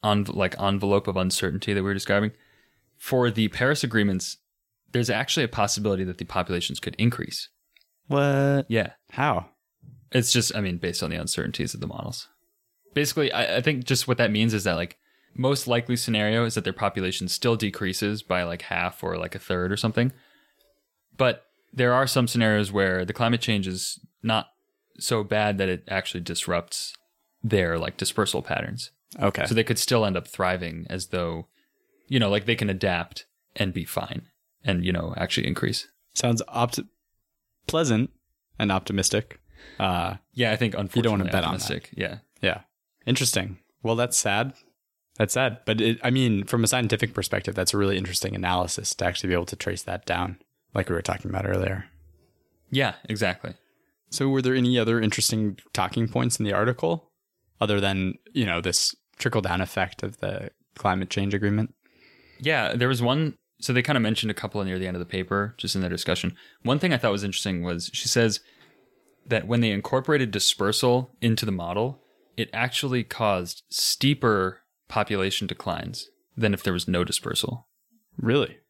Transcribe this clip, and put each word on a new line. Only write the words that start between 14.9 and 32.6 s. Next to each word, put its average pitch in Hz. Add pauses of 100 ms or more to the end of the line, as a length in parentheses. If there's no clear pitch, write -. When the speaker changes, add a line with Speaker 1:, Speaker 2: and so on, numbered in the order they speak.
Speaker 1:
most 135
likely 120
scenario 110
is 117
that 104
their 95
population 95
still 117
decreases 104
by, 90
like, 85
half 87
or, 87
like, 85
a 95
third 90
or 104
something. 120 (1040)
But 123 (300)
there 123
are 131
some 123
scenarios 107
where 92
the 90
climate 117
change 101
is - (240)
not 110 (500)
so 110
bad 104
that 95
it 90
actually 92
disrupts 85 (500)
their, 92
like, -
dispersal -
patterns. - (320)
Speaker 2:
Okay. -
Speaker 1:
So 113
they 113
could 110
still 117
end 95
up 87
thriving 87
as 90
though, 85 (600)
you 135
know, 107
like, 101
they 113
can 104